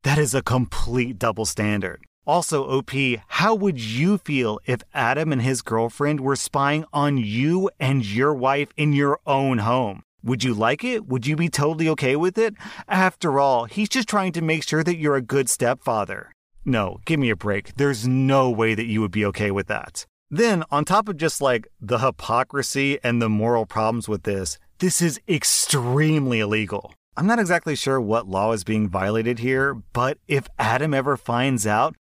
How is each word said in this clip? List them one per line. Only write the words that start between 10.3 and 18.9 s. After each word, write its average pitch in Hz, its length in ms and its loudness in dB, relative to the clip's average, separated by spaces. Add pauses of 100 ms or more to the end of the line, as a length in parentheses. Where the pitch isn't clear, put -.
you 127 100 0
like 110 300 0
it? 240 240 -4
Would 127 180 -2
you 151 120 0
be 170 120 0
totally 156 420 0
okay 139 260 0
with 180 200 0
it? 220 180 0 (340)
After 180 500 0
all, 131 280 2
he's 202 220 -4
just 262 200 -2
trying 190 240 0
to 165 100 -4
make 160 220 -2
sure 156 180 0
that 170 140 0
you're 147 180 0
a 135 80 0
good 135 260 0
stepfather. 113 840 -2 (320)
No, 104 400 0
give 160 160 0
me 123 100 2
a 101 60 0
break. 101 400 -4
There's 127 320 0
no 131 420 4
way 110 240 2
that 113 120 -2
you 110 160 0